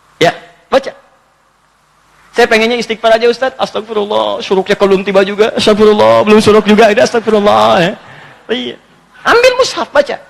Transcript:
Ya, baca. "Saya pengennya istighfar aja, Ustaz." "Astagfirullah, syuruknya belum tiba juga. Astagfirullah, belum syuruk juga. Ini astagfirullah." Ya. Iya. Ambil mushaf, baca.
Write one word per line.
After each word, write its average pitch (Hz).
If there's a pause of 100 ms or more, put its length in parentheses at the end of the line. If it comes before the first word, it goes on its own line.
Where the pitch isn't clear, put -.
(220)
Ya, 165 (400)
baca. 269 (1400)
"Saya 233
pengennya 233
istighfar 226
aja, 233
Ustaz." 254
"Astagfirullah, 208
syuruknya 190
belum 196
tiba 196
juga. 208
Astagfirullah, 214
belum 208
syuruk 214
juga. 214
Ini 214
astagfirullah." 214 (160)
Ya. 165 (640)
Iya. 247 (500)
Ambil 494
mushaf, 349
baca. 277 (160)